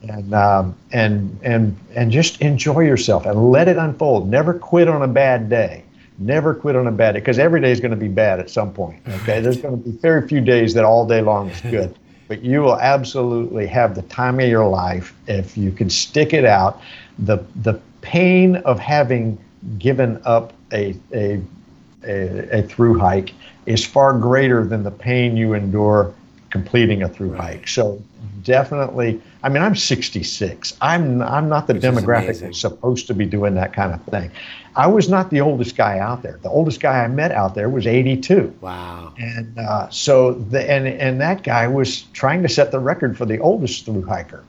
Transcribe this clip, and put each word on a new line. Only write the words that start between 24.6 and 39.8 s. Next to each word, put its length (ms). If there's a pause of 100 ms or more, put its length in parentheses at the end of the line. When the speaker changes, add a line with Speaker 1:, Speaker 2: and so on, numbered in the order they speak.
Speaker 1:
than 200
the 60
pain 460
you 180
endure 580 (380)
completing 520
a 60
through 240
Speaker 2:
Right. 80 (160)
Speaker 1:
hike. 120
So 320 (420)
definitely, 800 (220)
I 60
mean, 140
I'm 140
sixty-six. 1040
I'm, 420
I'm 260
not 180
the 80
Speaker 2:
Which 100
is 60
Speaker 1:
demographic 340
Speaker 2:
amazing. 240
Speaker 1:
that's 120
supposed 480
to 60
be 120
doing 280
that 180
kind 200
of 120
thing. 260 (460)
I 100
was 220
not 220
the 100
oldest 360
guy 220
out 240
there. 200
The 60
oldest 320
guy 240
I 40
met 240
out 220
there 140
was 180
eighty-two. 720
Speaker 2:
Wow. 580
Speaker 1:
And, 400
uh, 320